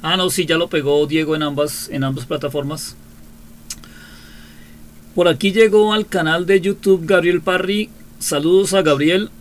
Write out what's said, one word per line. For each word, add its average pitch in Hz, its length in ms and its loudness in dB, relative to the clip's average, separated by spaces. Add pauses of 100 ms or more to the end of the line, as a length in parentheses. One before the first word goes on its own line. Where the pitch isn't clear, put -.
Ah, 160 140 -2
no, 185 140 -2
sí, 170 160 -2
ya 160 120 0
lo 170 100 -2
pegó 147 380 0
Diego 156 300 -2
en 156 60 -4
ambas, 147 480 -4
en 135 140 -4
ambas 131 220 -6
plataformas. 147 680 -6 (2250)
Por 175 140 2
aquí 185 240 0
llegó 214 420 4
al 214 120 -2
canal 170 380 0
de 190 160 4
YouTube 190 460 0
Gabriel 175 340 2
Parry. 185 480 -2 (300)
Saludos 180 560 0
a 190 80 2
Gabriel. 156 480 2 (100)